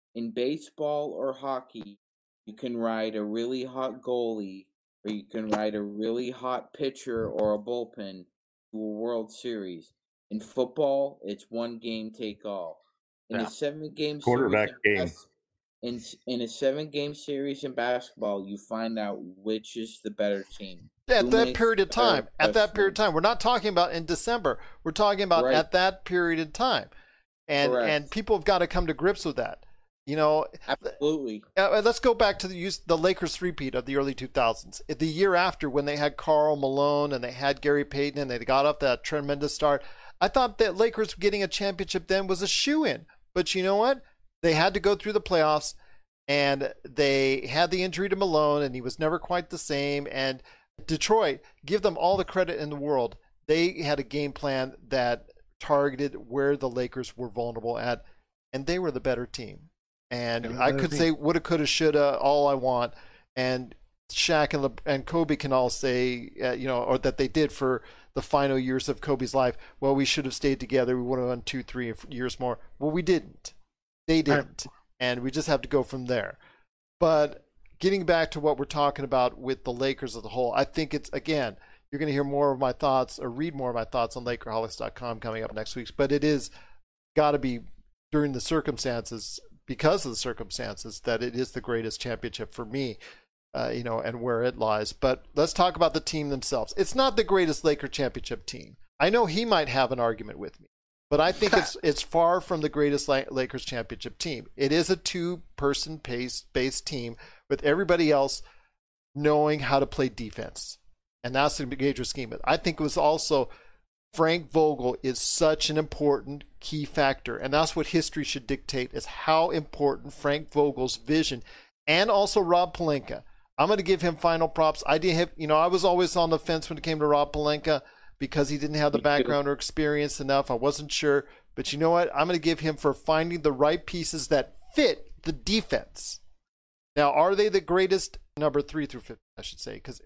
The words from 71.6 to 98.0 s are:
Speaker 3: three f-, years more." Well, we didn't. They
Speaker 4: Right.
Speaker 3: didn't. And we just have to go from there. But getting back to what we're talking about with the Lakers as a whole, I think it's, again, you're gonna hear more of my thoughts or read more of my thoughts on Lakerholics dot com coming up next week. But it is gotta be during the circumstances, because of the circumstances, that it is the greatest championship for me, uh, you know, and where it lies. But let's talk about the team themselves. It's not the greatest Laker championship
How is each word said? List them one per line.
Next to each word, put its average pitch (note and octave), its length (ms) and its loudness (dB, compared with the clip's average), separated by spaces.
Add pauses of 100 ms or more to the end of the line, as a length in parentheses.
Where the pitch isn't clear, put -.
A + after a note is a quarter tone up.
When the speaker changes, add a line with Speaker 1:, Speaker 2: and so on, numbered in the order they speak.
Speaker 3:
three B2 260 -6
f-, - 180 -10
years B2 300 -6
more." B2 220 -4 (180)
Well, D3 140 -2
we F3 100 0
didn't. - 520 0 (520)
They D#3+ 120 6
Speaker 4:
Right. D#3 80 4
Speaker 3:
didn't. C#3+ 400 0 (340)
And B2 220 0
we C3 100 -4
just - 160 -4
have C#3 140 2
to B2 60 -10
go C#3 140 2
from B2+ 220 -6
there. A2 340 -2 (600)
But D#3 480 2 (320)
getting F#3+ 260 2
back E3 260 4
to D#3 80 -6
what D3 180 4
we're C#3 80 -4
talking C#3+ 380 0
about B2+ 340 2
with C3 260 -4
the B2+ 80 -4
Lakers C3+ 440 -2
as G#2+ 80 -12
a A2 40 -10
whole, A#2+ 260 0
I C3+ 100 2
think D3+ 300 -4
it's, C#3+ 180 -6
again, C#3 440 -2 (340)
you're C#3+ 80 -8
gonna D3+ 140 -2
hear C#3 100 0
more C#3 300 2
of B2+ 80 -4
my B2+ 120 2
thoughts C3 460 0
or B2+ 120 -6
read D3 240 -6
more C3 160 -4
of A#2 40 -6
my A2+ 100 -2
thoughts A#2 320 -2
on B2 80 -10
Lakerholics A2+ 540 -4
dot A2 160 -8
com A#2 240 -8
coming A2 240 -6
up - 120 -8
next G#2+ 200 -8
week. A#2+ 220 -10
But C#3 160 2
it D3 100 2
is D3 280 2 (680)
gotta D3 220 4
be B2 220 -2 (520)
during D3 200 2
the B2+ 80 -6
circumstances, A#2+ 1000 -4 (260)
because D#3 380 2
of B2+ 80 -6
the A2 40 -6
circumstances, A2 840 -8
that A#2 220 -2
it A#2+ 120 -4
is B2 180 -4
the B2+ 80 -8
greatest A2+ 400 -4
championship A2+ 540 -8
for B2 100 -8
me, A#2+ 340 -6 (560)
uh, B2 200 -2
you A#2+ 80 -6
know, A2+ 160 -4
and A#2 220 -6
where A#2 220 0
it B2 160 0
lies. G#2+ 340 0
But C3 320 0 (100)
let's D#3+ 180 2
talk F3+ 240 2
about - 180 4
the - 60 0
team D3+ 280 -4
themselves. C3 480 -4
It's F#3+ 180 0
not C4 220 2
the A3+ 80 4
greatest F3+ 400 2
Laker D3 240 2
championship B2 580 -4